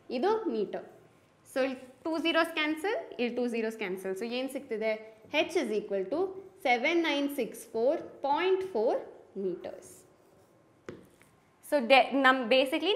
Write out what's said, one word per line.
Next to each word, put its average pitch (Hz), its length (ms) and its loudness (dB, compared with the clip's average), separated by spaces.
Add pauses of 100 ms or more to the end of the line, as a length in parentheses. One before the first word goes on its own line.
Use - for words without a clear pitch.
(160)
ಇದು 277 140 0 (260)
ಮೀಟರ್. 190 300 -4 (640)
So 269 160 -4
ಇಲ್ಲಿ 262 100 -6 (280)
ಟೂ 320 80 -2 (100)
ಝೀರೋಸ್ 330 360 2
ಕ್ಯಾನ್ಸಲ್, 311 380 -2 (220)
ಇಲ್ಲಿ 240 200 -2
ಟೂ 247 140 0
ಝೀರೋಸ್ 220 300 -4
ಕ್ಯಾನ್ಸಲ್. 190 380 -6
So 233 40 -4 (140)
ಏನ್ 269 160 -4
ಸಿಗ್ತಿದೆ? 220 360 -4 (560)
H - 160 -6
is 220 160 -2
equal 196 240 -2 (100)
to 311 60 0 (480)
seven 254 280 2 (140)
nine 285 180 0 (120)
six - 240 -4 (100)
four 240 220 2 (320)
point 370 340 2 (120)
four 240 200 2 (520)
meters. - 420 -8 (1800)
So 294 100 2 (120)
de-, 269 180 8 (160)
ನಮ್ 262 140 8 (140)
basically 302 420 2